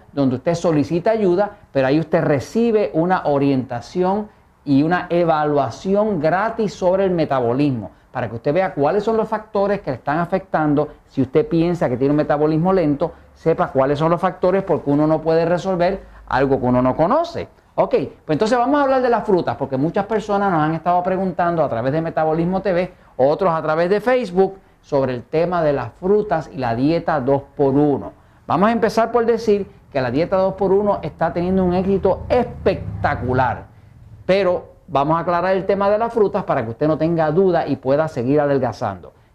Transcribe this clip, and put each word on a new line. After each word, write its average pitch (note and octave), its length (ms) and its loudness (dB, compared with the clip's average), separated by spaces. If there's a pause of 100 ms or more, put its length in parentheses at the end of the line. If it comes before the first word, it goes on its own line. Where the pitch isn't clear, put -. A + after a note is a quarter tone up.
(100)
donde C3 260 0
usted E3+ 180 -2
solicita E3 560 0
ayuda, G3+ 480 0 (120)
pero C3+ 160 0
ahí D3+ 140 2
usted D#3+ 240 0
recibe G#3 720 0
una F3 320 0
orientación C#3+ 1000 -2 (360)
y C#3 180 2
una D#3 280 0
evaluación E3 1080 0
gratis F#3+ 540 -2
sobre F#3+ 320 0
el F#3+ 60 0
metabolismo, C3 800 0 (220)
para A#2 160 -6
que A2+ 80 -10
usted C#3+ 180 -2
vea F#3 200 -2
cuáles D#3+ 280 0
son A3+ 140 -2
los A3 120 -2
factores G3+ 520 -2
que D#3 100 -8
le B2+ 60 -4
están C#3+ 220 -4
afectando. D#3+ 720 0 (200)
Si - 120 -4
usted D3+ 280 0
piensa E3+ 400 0
que B2 80 -2
tiene C#3 160 0
un D3 60 2
metabolismo D#3 540 0
lento, E3 400 0 (220)
sepa E3 380 -2
cuáles C3+ 260 2
son D#3+ 140 2
los E3+ 80 0
factores, F#3 420 0
porque D#3 260 -2
uno D3 200 2
no D#3 120 2
puede D#3+ 260 2
resolver F3+ 580 -2 (240)
algo C3 320 2
que A#2 60 0
uno B2 140 4
no B2+ 140 2
conoce. F3 540 0 (260)
Ok, F#3 160 0 (340)
pues D#3 120 -2
entonces G#3+ 200 2
vamos B3+ 220 2
a C#4+ 60 2
hablar C4 180 2
de B3 80 2
las G#3+ 140 0
frutas, E3+ 320 0
porque C3 200 -4
muchas E3 300 -2
personas G3+ 460 -2
nos D#3+ 80 0
han D#3 140 0
estado F3 280 0
preguntando F3+ 640 -2
a C3 40 0
través B2 240 -2
de D#3+ 80 0
Metabolismo E3 640 -2
T G3 100 -2
V, F3 200 -2 (240)
otros D#3+ 360 2
a D#3+ 100 -2
través D#3+ 280 0
de G3+ 100 2
Facebook, F#3+ 580 0 (220)
sobre C3+ 340 -2
el A#2+ 100 -8
tema F3 380 0
de D3 100 2
las B2 220 -4
frutas F#3+ 580 0
y - 60 -10
la A#2+ 180 -2
dieta D#3+ 440 0
dos C3+ 220 2 (140)
por C3+ 180 2
uno. C#3+ 380 0 (340)
Vamos E3+ 220 2
a A#3 40 2
empezar A3+ 380 0
por A#3 160 2
decir G#3+ 420 0 (220)
que C3+ 100 -2
la B2 120 -2
dieta E3+ 240 0
dos F#3+ 180 0
por F#3+ 160 -2
uno G3+ 320 2
está E3 300 -4
teniendo F#3 320 0
un F3 100 2
éxito F#3+ 540 0
espectacular, C3 1400 -2 (600)
pero F3+ 460 0 (160)
vamos D3 280 0
a E3+ 40 -2
aclarar F3 360 0
el F#3 100 -4
tema G3+ 220 0
de G#3 100 2
las A#3 140 -2
frutas G3+ 320 0
para C3+ 200 -2
que A2+ 60 -6
usted D3 180 -2
no D3+ 100 0
tenga D#3+ 320 0
duda F3 360 2
y C#3+ 100 -2
pueda C#3+ 320 0
seguir C#3 320 0
adelgazando. A#2+ 720 -2 (220)